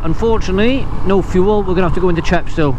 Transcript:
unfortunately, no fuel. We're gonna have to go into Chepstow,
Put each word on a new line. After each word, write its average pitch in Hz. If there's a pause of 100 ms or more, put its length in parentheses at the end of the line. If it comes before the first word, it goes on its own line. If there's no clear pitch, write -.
unfortunately, 220 (200)
no 190
fuel. 202
We're 185
gonna 180
have 147
to -
go 185
into 170
Chepstow, 156